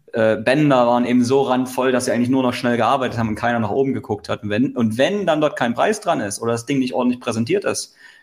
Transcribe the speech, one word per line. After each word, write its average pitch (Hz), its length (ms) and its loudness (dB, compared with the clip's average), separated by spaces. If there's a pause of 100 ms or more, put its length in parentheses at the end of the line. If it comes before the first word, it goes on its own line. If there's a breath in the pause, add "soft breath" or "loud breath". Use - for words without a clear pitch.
(140)
äh, 110 240 2
Bänder 127 500 4
waren 120 180 2
eben 123 180 2
so 135 180 2
randvoll, 127 500 0
dass 123 140 0
sie 127 60 -2
eigentlich 117 180 0
nur 131 140 2
noch 123 100 0
schnell 120 240 0
gearbeitet 117 420 0
haben 113 100 0
und 107 60 -4
keiner 120 240 0
nach 107 120 -2
oben 135 220 0
geguckt 107 360 -6
hat. - 140 -6
Und 104 60 -6
wenn, 120 280 0
und 113 200 0
wenn 185 280 0
dann 156 160 0
dort 147 160 0
kein 120 160 0
Preis 190 280 0
dran 156 200 -2
ist 101 200 -6
oder 117 120 0
das 117 120 -4
Ding 143 140 -2
nicht 127 140 -2
ordentlich 123 260 0
präsentiert 117 460 -2
ist, - 300 -6 (280 loud breath)